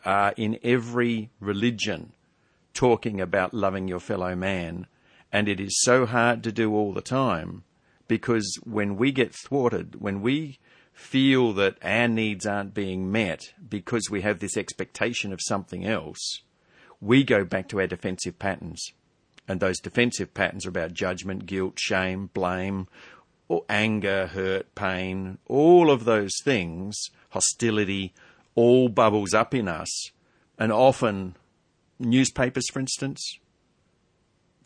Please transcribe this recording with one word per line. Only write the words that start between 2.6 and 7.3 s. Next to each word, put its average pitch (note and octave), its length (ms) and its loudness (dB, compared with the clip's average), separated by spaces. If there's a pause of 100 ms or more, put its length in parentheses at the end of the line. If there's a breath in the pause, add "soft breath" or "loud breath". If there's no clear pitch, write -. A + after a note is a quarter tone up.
talking A2 460 2
about F#2 340 0
loving G2 340 0
your F2+ 100 -4
fellow F#2 380 -4
man. F2+ 500 -4 (460)
And G#2 160 2
it G2 100 0
is G2 240 -4
so B2+ 240 4
hard A#2 380 2
to A2+ 80 -4
do A2 220 2
all G#2 180 0
the G2 80 -6
time F#2+ 640 -2 (440)